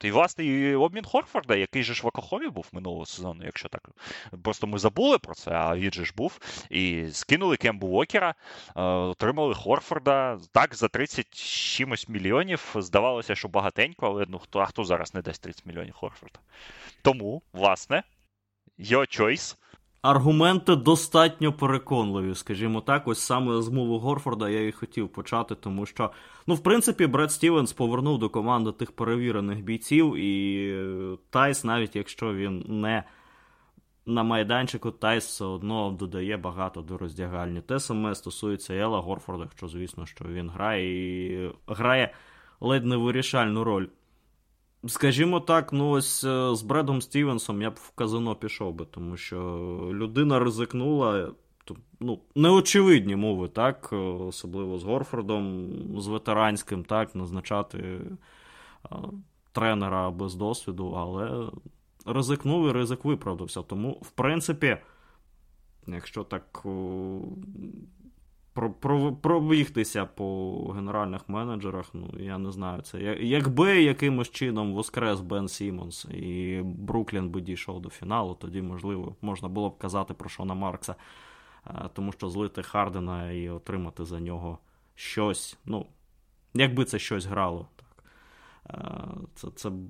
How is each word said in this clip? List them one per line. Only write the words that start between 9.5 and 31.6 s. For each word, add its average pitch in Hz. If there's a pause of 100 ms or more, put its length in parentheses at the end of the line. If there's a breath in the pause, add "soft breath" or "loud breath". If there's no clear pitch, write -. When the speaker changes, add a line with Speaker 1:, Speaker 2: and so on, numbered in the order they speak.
Speaker 1:
Хорфорда, 131 (140)
так, 143
за 110
тридцять -
з -
чимось -
мільйонів. 117
Здавалося, 107
що 101
багатенько, 101
але, 101
ну, 92
хто, -
а 98
хто -
зараз 85
не 92
дасть -
тридцять -
мільйонів 85
Хорфорда? - (640 loud breath)
Тому, 131 (100)
власне, 98 (760)
your 113
choice. 110 (460 soft breath)
Speaker 2:
Аргументи 156
достатньо 156
переконливі, 117
скажімо 110
так. 139
Ось 113
саме 123
з 113
мову 120
Горфорда 120
я 107
і 107
хотів 110
почати, 113
тому 101
що, - (360 loud breath)
ну, 175
в 156
принципі, 208
Бред 147
Стівенс 160
повернув 127
до 107
команди 113
тих -
перевірених 110
бійців, 135
і, 98
е, 95 (140)
Тайс, 135